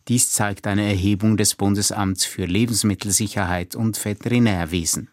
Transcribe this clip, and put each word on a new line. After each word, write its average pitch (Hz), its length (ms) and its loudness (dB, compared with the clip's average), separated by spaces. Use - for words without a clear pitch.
Dies 120 240 2
zeigt 104 340 -2
eine 104 220 0
Erhebung 101 480 2
des 101 180 2
Bundesamts 101 720 0
für - 220 -4
Lebensmittelsicherheit 98 1300 -2
und 110 280 -2
Veterinärwesen. 101 1080 0